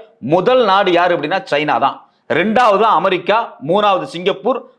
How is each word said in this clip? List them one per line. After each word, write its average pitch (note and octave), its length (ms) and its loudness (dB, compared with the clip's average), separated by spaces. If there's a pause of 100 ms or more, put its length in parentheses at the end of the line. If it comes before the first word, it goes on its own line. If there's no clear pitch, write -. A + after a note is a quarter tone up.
(200)
முதல் F#3 440 2
நாடு F#3+ 280 2
யாரு F3 240 2
அப்படின்னா, D#3 340 -6
சைனா D3 280 0
தான். B2+ 280 -4 (220)
ரெண்டாவது G#3 520 2
அமெரிக்கா, F#3+ 760 0 (100)
மூணாவது F#3+ 360 0
சிங்கப்பூர், F#3+ 760 -4